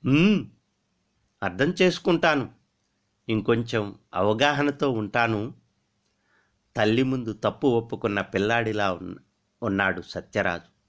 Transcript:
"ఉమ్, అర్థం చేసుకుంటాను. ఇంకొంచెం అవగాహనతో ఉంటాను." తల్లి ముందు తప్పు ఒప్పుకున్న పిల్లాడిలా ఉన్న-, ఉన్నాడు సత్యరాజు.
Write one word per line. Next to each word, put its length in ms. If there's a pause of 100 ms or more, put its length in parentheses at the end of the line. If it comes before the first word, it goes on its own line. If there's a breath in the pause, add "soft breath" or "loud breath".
"ఉమ్, 380 (960)
అర్థం 380
చేసుకుంటాను. 680 (800)
ఇంకొంచెం 680 (180)
అవగాహనతో 760
ఉంటాను." 640 (1200)
తల్లి 260
ముందు 300
తప్పు 340
ఒప్పుకున్న 540
పిల్లాడిలా 720
ఉన్న-, 260 (440)
ఉన్నాడు 380
సత్యరాజు. 880